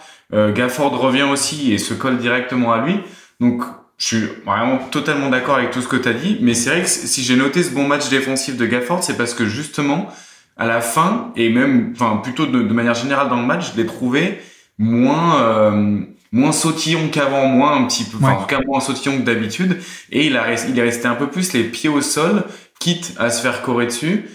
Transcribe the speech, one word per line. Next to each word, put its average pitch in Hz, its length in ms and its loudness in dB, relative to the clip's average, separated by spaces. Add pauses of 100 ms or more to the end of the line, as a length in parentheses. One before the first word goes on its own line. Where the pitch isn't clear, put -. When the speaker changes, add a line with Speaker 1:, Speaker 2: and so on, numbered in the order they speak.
(340)
Speaker 1:
euh, 107 180 4
Gafford 123 460 0
revient 131 260 2
aussi 139 480 0
et 101 60 2
se - 160 -6
colle 127 240 0
directement 120 540 0
à 113 140 0
lui. 202 140 0 (400)
Donc, 120 220 2 (360)
je - 80 -4
suis 113 200 0 (200)
vraiment 117 320 0 (120)
totalement 143 380 -2
d'accord 127 280 0
avec 123 140 0
tout 123 120 -4
ce 123 60 -8
que 135 80 -2
t'as 117 180 0
dit, 175 260 -2
mais 117 140 4
c'est - 160 0
vrai 175 120 0
que 180 60 -2
si - 340 -2
j'ai 123 140 2
noté 143 260 2
ce 139 120 -2
bon 139 120 0
match 143 220 0
défensif 131 480 -2
de 117 100 0
Gafford, 123 380 -2
c'est 127 120 -4
parce 120 180 -2
que 117 120 -2
justement, 147 600 -4 (480)
à 117 100 -2
la 117 140 0
fin, 180 560 0
et 117 140 2
même, 123 440 2
enfin, 110 280 0
plutôt 139 240 -2
de, 123 160 2
de 104 100 0
manière 117 220 2
générale 135 340 0
dans 120 120 0
le 120 60 -2
match, 147 260 -2
je 104 80 -14
l'ai 113 60 0
trouvé 147 540 -2 (380)
moins, 135 600 2
euh, 104 600 2 (320)
moins 139 200 4
sautillon 160 580 0
qu'avant, 139 360 2
moins 135 300 4
un 127 100 2
petit - 180 -2
peu, 107 120 -10
enfin, 135 120 4
Speaker 2:
Ouais. 131 60 4
Speaker 1:
en 98 60 0
tout 98 60 -6
cas 139 200 0
moins 135 140 -2
sautillon 135 380 -2
que 123 60 0
d'habitude, 117 540 0 (320)
et 147 160 2
il 131 100 2
a 113 80 2
res-, 117 240 -2
il 127 100 0
est 120 40 4
resté 117 240 0
un 120 80 2
peu 139 140 -2
plus 180 240 -2
les 117 120 2
pieds 135 260 -4
au 143 100 2
sol, 175 440 0 (360)
quitte - 380 -4
à 117 120 0
se 117 100 -4
faire 123 220 -2
corer 120 240 0
dessus, 165 380 -2 (100)